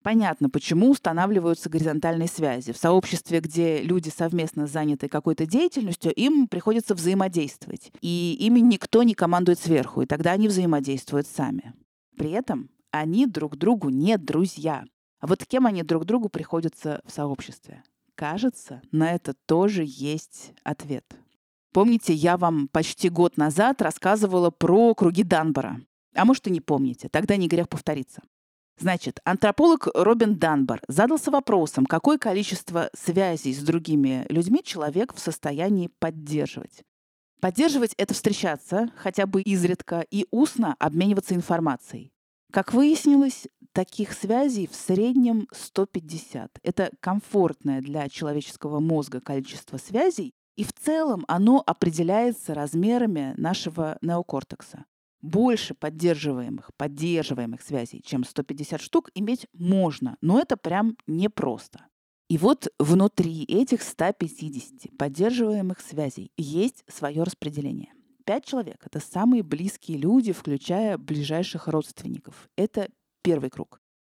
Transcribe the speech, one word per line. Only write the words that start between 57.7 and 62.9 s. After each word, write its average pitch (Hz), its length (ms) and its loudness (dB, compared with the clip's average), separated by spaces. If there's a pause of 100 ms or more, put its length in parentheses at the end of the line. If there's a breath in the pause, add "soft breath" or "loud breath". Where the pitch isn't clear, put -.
чем 127 200 -4
сто - 180 -8
пятьдесят 147 380 -10
штук, - 340 -2
иметь 208 380 -4
можно, 175 680 0
но 175 180 2
это 277 200 0
прям 208 400 -2 (100)
непросто. 156 800 -4 (420)
И 165 100 0
вот 233 300 2 (100)
внутри 165 680 2